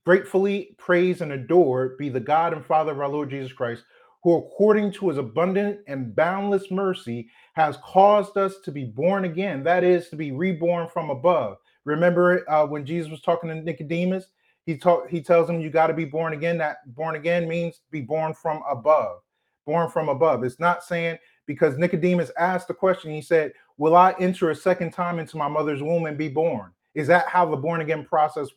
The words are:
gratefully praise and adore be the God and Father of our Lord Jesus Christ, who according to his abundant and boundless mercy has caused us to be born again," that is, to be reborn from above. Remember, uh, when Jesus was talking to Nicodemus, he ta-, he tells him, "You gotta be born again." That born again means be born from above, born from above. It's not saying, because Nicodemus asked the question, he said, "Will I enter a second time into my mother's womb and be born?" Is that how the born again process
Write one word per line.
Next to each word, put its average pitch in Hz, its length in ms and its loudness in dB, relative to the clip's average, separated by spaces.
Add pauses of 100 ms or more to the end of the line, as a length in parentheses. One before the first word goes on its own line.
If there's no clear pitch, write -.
gratefully 190 720 2
praise 180 440 2
and 151 120 -8
adore 131 640 2
be 143 100 -6
the 127 100 -4
God 160 340 0
and 151 120 -10
Father 156 260 2
of 139 100 -8
our 143 80 -2
Lord 143 200 -4
Jesus 131 220 -10
Christ, 120 320 -6 (400)
who 170 140 4
according 208 560 2
to 190 160 -4
his 139 80 -2
abundant 185 720 -2
and 127 280 -10
boundless 196 560 -2
mercy 180 580 -6 (240)
has 156 240 0
caused 202 600 4
us 190 240 -2
to 160 100 -12
be 139 140 -8
born 170 400 -2
again," 165 380 -6
that 175 200 2
is, 180 260 2
to 160 60 -14
be 147 160 -6
reborn 170 560 -2
from 160 220 -6
above. 131 480 0 (260)
Remember, 175 640 2
uh, 151 160 4
when 147 200 -6
Jesus 160 260 -6
was 156 100 -16
talking 170 280 -2
to 160 60 -8
Nicodemus, 170 720 -4 (380)
he 160 120 -4
ta-, 170 300 4
he 165 140 -6
tells 165 280 4
him, 170 100 -4
"You 156 100 -6
gotta 160 240 2
be 160 120 -4
born 160 280 -4
again." 165 240 -2
That 151 200 -4 (180)
born 156 200 -6
again 165 320 -2
means 170 340 -6 (100)
be 156 100 -8
born 156 320 -4
from 156 340 -6
above, 120 540 0 (440)
born 160 240 0
from 156 200 -2
above. 135 340 2
It's 127 160 -6
not 170 240 0
saying, 170 360 -6 (260)
because 143 320 0
Nicodemus 175 600 0
asked 180 300 0
the 170 60 -6
question, 180 380 -2
he 151 100 -8
said, 156 320 2 (240)
"Will 160 180 4
I 185 240 8
enter 185 300 0
a 151 60 -2
second 180 360 0
time 175 280 -4
into 160 180 -10
my 147 100 -2
mother's 147 360 -2
womb 165 240 -2
and 147 100 -8
be 156 120 -4
born?" 135 420 -2 (240)
Is 147 120 -2
that 175 200 4
how 180 180 2
the 151 120 -2
born 165 240 -4
again 151 240 -4
process 151 520 -2